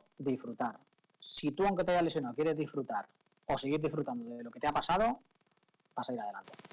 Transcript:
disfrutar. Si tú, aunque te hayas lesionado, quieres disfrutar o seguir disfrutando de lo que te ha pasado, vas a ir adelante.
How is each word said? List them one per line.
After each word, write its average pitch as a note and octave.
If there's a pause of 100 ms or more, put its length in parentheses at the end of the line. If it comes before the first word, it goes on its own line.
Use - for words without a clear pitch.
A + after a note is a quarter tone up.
(160)
disfrutar. B2 (420)
Si -
tú, F#3
aunque F#3
te F3
hayas F3
lesionado, C#3
quieres D#3
disfrutar C3 (380)
o C#3
seguir D3
disfrutando B2
de A#2+
lo A#2
que -
te D3
ha D3
pasado, F#3+ (760)
vas -
a B2+
ir A#2
adelante. G#2 (180)